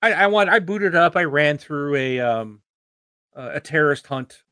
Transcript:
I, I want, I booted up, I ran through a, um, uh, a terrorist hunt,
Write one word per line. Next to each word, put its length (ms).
I, 100
I 140
want, 220
I 100
booted 360
up, 220
I 80
ran 340
through 380
a, 240
um, 420
uh, 200
a 60
terrorist 460
hunt, 440